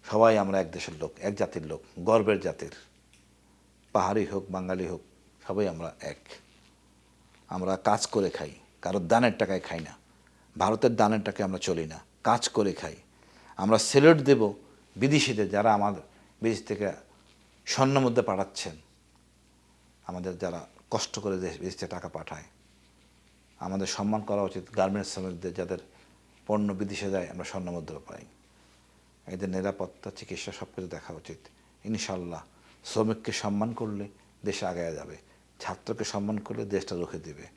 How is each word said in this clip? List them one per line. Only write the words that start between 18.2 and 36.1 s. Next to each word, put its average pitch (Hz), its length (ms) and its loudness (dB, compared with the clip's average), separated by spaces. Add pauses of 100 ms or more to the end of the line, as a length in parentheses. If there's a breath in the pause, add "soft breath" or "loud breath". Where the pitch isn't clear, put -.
পাঠাচ্ছেন, 98 540 -4 (1300)
আমাদের 90 320 -6
যারা 87 280 -6 (240)
কষ্ট - 280 -2
করে 98 200 -2
দেশ, 90 200 -6
বিদেশ 92 180 -8
থেকে 90 140 -8
টাকা 90 180 -10
পাঠায়। 78 360 -12 (1120)
আমাদের 95 280 -4
সম্মান 107 340 -2
করা 101 220 0
উচিত 95 340 -6
গার্মেন্টস 98 360 0
শ্রমিকদের, 92 420 -6
যাদের 87 240 -4 (680 soft breath)
পণ্য 104 260 2
বিদেশে 98 380 -4
যায়, 92 180 -2
আমরা 90 160 -10
স্বর্ণ 90 260 -8
মুদ্রা 78 360 -8
পাই। - 180 -18 (1000 soft breath)
এদের 92 220 -6
নিরাপত্তা, 95 680 -4
চিকিৎসা, - 360 -10
সব - 140 -12 (100)
কিছু 92 120 -8
দেখা 82 240 -12
উচিত। 80 260 -14 (460 soft breath)
ইনশাআল্লাহ 90 580 -6 (420 soft breath)
শ্রমিককে 110 480 0
সম্মান 107 400 -2
করলে 104 360 -6 (360 soft breath)
দেশ 101 200 -2
আগায়া 87 280 -4
যাবে, 76 240 -12 (440 soft breath)
ছাত্রকে 107 440 -6
সম্মান 104 340 -2